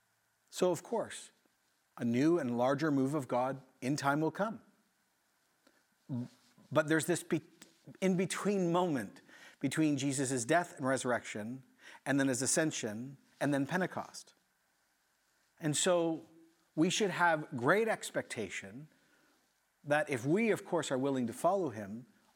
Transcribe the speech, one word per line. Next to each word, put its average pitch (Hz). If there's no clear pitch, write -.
So, 180
of 170
course, -
a 135
new 135
and 123
larger 135
move 139
of 139
God 131
in 135
time 143
will 156
come. 202
But 151
there's 156
this 165
be-, 160
in-between 185
moment 156
between 147
Jesus' 131
death 170
and 135
resurrection, 123
and 139
then 139
his 123
ascension, 135
and 147
then 139
Pentecost. -
And 151
so 165
we 170
should 202
have 160
great 180
expectation 123
that 151
if 123
we, 208
of 170
course, 156
are 131
willing 131
to 113
follow 175
him, 107